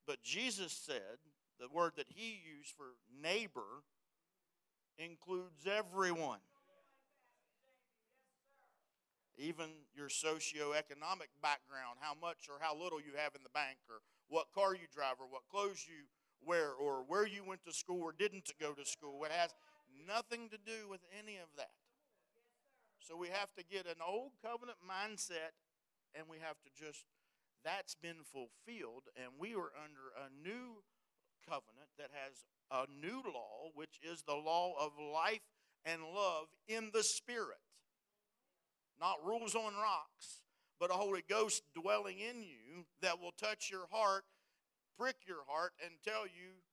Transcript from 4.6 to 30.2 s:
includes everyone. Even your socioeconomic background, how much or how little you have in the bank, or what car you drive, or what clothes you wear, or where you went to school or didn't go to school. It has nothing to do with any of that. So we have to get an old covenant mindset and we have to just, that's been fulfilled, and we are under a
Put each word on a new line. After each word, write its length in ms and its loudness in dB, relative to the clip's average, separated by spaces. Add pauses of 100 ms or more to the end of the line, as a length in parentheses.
includes 680 -4
everyone. 720 4 (3000)
Even 300 -2 (260)
your 140 -8
socioeconomic 1200 0 (160)
background, 560 0
how 220 -2
much 260 -4
or 140 -8
how 120 2
little 280 -2
you 160 -6
have 180 2
in 80 -14
the 60 -16
bank, 260 0 (140)
or 100 -12 (300)
what 260 2
car 180 6
you 200 -6
drive, 260 2
or 80 -10
what 140 -10 (100)
clothes 340 0
you 200 -16 (340)
wear, 320 6
or 340 2
where 220 6
you 160 -6
went 220 -6
to 80 -6
school 280 0
or 120 0
didn't 360 2 (120)
go 100 2
to 140 -8
school. 400 -4
It 60 0
has 220 6 (540)
nothing 440 -2
to 60 -10
do 320 -8
with 120 -10 (180)
any 160 -10
of 220 -12
that. 160 -8 (1300)
So 180 -14
we 100 -4
have 300 0
to 120 -10
get 180 -2
an 120 -4
old 320 -2 (100)
covenant 380 -6
mindset 720 -4 (680)
and 120 -10
we 100 -12
have 240 -6
to 100 -20
just, 320 -12 (580)
that's 320 -2
been 280 -10
fulfilled, 800 -8 (120)
and 220 -10
we 160 -6
are 180 -2 (120)
under 320 -16
a 140 -8 (140)